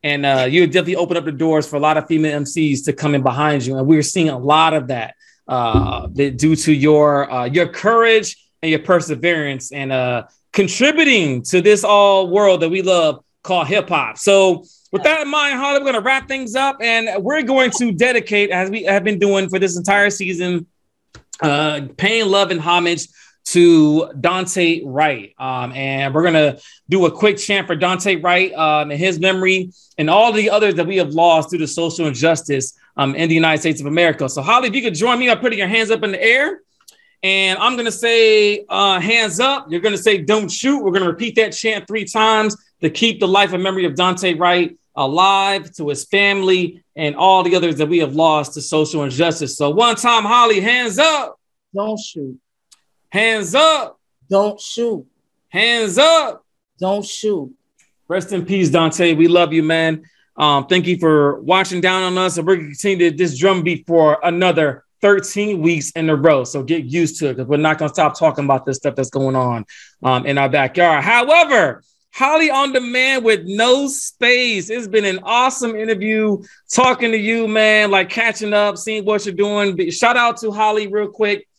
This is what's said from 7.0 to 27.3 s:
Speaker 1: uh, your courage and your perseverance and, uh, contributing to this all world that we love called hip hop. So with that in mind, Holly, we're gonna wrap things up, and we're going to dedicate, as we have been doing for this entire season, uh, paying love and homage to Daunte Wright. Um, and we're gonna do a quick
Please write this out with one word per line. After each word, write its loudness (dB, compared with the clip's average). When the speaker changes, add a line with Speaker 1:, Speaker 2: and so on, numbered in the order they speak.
Speaker 1:
uh, -4
your 0
courage 0
and -4
your 0
perseverance -2
and, -8
uh, -2
contributing 2
to 0
this 4
all 4
world 4
that 0
we -2
love 2
called -2
hip -2
hop. -2
So 2
with -4
that 0
in -6
mind, -2
Holly, 0
we're -6
gonna 0
wrap -2
things -8
up, -2
and -2
we're -2
going 0
to -2
dedicate, 0
as -2
we -8
have 0
been -2
doing 0
for -2
this 0
entire 2
season, -4
uh, -2
paying 0
love 2
and -4
homage 0
to 4
Daunte 0
Wright. -2
Um, -8
and -4
we're 2
gonna 2
do 2
a 2
quick 0